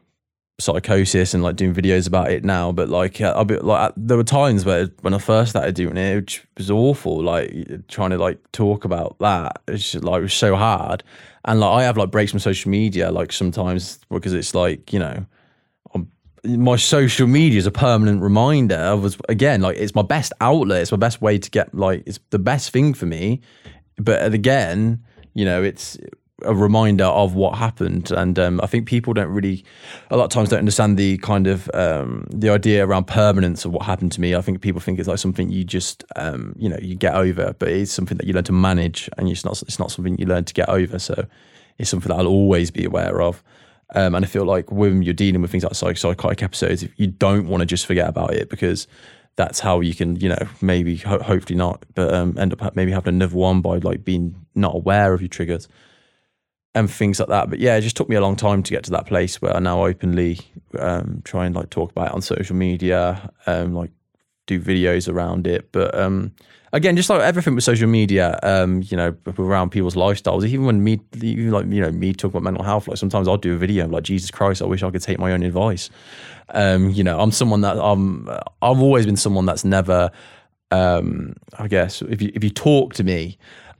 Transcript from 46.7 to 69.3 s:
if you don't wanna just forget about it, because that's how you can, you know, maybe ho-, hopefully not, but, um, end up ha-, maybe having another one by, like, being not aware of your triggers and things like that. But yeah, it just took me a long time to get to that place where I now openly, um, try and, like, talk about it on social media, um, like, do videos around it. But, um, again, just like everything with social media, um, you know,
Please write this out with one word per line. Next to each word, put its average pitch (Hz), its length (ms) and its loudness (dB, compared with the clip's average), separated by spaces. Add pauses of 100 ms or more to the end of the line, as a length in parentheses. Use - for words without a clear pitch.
if 85 180 -10
you 104 60 2
don't 98 440 2
wanna 90 180 0
just 87 180 -2
forget 87 240 0
about 82 240 -2
it, - 160 -4
because - 380 -4 (480)
that's - 240 -4
how 90 200 2
you 85 140 0
can, 85 220 -2
you 90 140 -2
know, - 180 -2 (120)
maybe 90 380 0
ho-, 98 240 -2
hopefully 90 360 -2
not, 90 360 -2
but, 90 200 0
um, 87 260 0
end 95 120 0
up - 100 -8
ha-, 98 120 -4
maybe 92 180 0
having 90 220 -2
another 90 220 0
one 92 260 2
by, 90 160 0
like, 87 260 -4
being 87 300 -2 (220)
not 92 180 0
aware 95 400 4
of 90 80 0
your 90 60 -6
triggers 85 400 -6 (1040)
and 110 160 2
things 101 300 0
like - 80 0
that. - 220 0
But - 100 -6
yeah, 120 160 4
it 110 60 2
just 113 160 -4
took - 100 -2
me 117 80 0
a 104 60 4
long 98 160 2
time 101 260 2
to - 80 -8
get - 140 -4
to 90 60 -8
that 85 140 -2
place 92 360 -2
where 92 120 0
I 87 60 0
now 90 260 0
openly, 90 540 0 (400)
um, 85 460 -4
try 90 200 -4
and, 90 80 -2
like, 85 160 -6
talk 82 220 -4
about 87 160 -4
it - 60 -8
on 95 80 -6
social 92 340 -4
media, 90 760 0 (160)
um, 87 280 -2
like, 85 180 -6 (560)
do 92 140 -2
videos 90 500 0
around 87 360 -2
it. 87 260 -4
But, 92 260 0
um, 95 320 -2 (420)
again, 175 220 2
just 180 140 2
like 185 120 4
everything 165 340 2
with 123 100 0
social 113 240 4
media, 95 540 2
um, 92 420 2
you 95 100 -6
know, 87 180 0 (240)